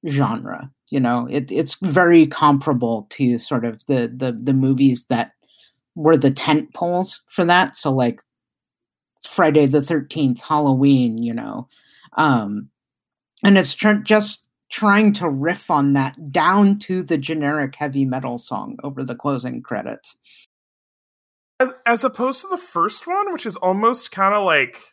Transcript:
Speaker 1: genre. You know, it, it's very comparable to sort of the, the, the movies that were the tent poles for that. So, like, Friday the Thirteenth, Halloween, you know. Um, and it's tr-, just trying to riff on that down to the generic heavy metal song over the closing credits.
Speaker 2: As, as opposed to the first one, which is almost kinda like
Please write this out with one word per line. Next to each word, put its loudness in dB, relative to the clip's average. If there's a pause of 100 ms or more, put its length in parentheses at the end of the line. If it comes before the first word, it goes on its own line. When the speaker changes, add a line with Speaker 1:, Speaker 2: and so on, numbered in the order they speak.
Speaker 1:
genre. -4 (200)
You -2
know, 0
it, -4
it's -4
very 6
comparable 0
to 0
sort -4
of -8
the, -2
the, -4
the -4
movies 2
that -2 (640)
were 4
the 4
tent -2
poles -4
for -2
that. 2
So, -2
like, 0 (1040)
Friday 4
the 2
Thirteenth, -2
Halloween, 2
you -4
know. -10 (500)
Um, 0 (760)
and 8
it's 2
tr-, 0
just 0 (220)
trying 2
to -4
riff -4
on 2
that -2
down 4
to -6
the -2
generic -4
heavy -2
metal -4
song -10
over -10
the -8
closing -6
credits. -10 (1400)
Speaker 2:
As, 0 (140)
as 0
opposed -4
to -12
the -4
first -4
one, -4
which -8
is -8
almost 0
kinda 0
like 0 (120)